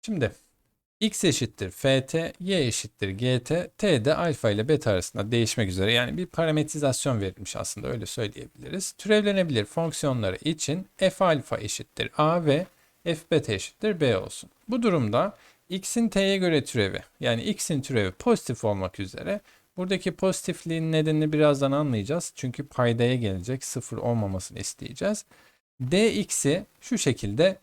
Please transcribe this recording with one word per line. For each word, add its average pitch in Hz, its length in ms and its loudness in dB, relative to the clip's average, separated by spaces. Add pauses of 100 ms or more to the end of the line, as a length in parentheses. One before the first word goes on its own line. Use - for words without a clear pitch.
Şimdi 165 300 -2 (680)
x 214 240 0
eşittir 120 460 0
ft, 135 440 0 (260)
y 175 260 0
eşittir - 440 -4
gt, 127 680 0
t 151 260 4
de 147 100 4
alfa 151 360 0
ile 110 180 0
beta 147 220 2
arasında 104 420 -2
değişmek 113 360 2
üzere, 95 240 2
yani 123 240 2
bir 180 100 -4
parametrizasyon 151 920 0
verilmiş 95 360 -6
aslında, 107 320 -6
öyle 123 180 -4
söyleyebiliriz. - 840 -8
Türevlenebilir 196 720 2
fonksiyonları 135 720 -2
için 160 600 -4
f 190 280 2
alfa 160 340 0
eşittir - 580 -6
a 160 280 2
ve 151 220 2 (380)
f 170 120 0 (140)
beta 143 220 2
eşittir 180 480 -4
b 120 180 4
olsun. - 320 -10 (180)
Bu 233 140 -2
durumda 160 540 2 (320)
x'in 208 400 0
t'ye 196 280 2
göre 165 280 2
türevi, 98 380 0 (180)
yani 117 220 0
x'in 165 400 -2
türevi 107 280 0
pozitif - 540 -2
olmak 98 360 -2
üzere, 185 400 -6 (360)
buradaki 185 380 -2
pozitifliğin 165 800 -2
nedenini 156 400 2
birazdan 143 400 4
anlayacağız. 139 640 0
Çünkü 131 300 -6
paydaya 120 500 2
gelecek, 107 480 -2
sıfır - 320 -8
olmamasını 107 640 -2
isteyeceğiz. - 680 -6 (580)
Dx'i 185 840 2 (140)
şu - 180 -4
şekilde 139 640 0